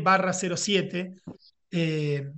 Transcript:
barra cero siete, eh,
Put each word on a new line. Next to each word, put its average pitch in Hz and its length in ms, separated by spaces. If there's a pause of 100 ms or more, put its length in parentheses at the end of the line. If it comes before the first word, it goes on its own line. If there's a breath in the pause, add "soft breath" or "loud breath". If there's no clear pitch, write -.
barra 185 320
cero 175 240
siete, 185 560 (560)
eh, 151 680